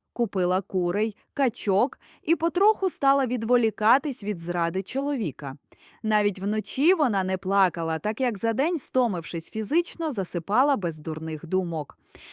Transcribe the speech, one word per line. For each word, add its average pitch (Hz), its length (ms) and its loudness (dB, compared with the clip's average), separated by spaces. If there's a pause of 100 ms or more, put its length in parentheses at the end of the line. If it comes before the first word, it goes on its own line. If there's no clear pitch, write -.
(140)
купила 185 480 0
курей, 190 540 -2 (180)
качок 233 640 0 (240)
і 311 120 2
потроху 381 540 2
стала 277 360 2
відволікатись 240 1000 2
від 196 160 -2
зради 170 420 -2
чоловіка. 226 760 -4 (460)
Навіть 208 360 0
вночі 214 540 0
вона 233 300 0
не 185 140 0
плакала, 175 600 0
так 214 220 -4
як 240 160 0
за 226 160 0
день, 302 240 0
стомившись 190 720 -2
фізично, 285 640 -2
засипала 220 640 0
без 165 220 -4
дурних 156 460 -6
думок. 165 520 -2 (360)